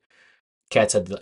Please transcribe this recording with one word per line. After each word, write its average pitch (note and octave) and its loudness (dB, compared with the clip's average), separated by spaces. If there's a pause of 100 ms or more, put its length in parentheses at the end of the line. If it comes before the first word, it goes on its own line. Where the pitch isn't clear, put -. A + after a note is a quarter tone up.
(720)
Cats A2 2
had F#2 0
the F#2 -10